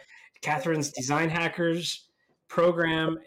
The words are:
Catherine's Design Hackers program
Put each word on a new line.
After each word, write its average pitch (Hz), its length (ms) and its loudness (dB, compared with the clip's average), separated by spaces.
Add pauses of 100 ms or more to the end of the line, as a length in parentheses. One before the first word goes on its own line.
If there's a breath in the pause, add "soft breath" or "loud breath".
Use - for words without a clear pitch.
(420 loud breath)
Catherine's 151 500 -2
Design 147 380 0
Hackers 170 760 -2 (460)
program 165 760 2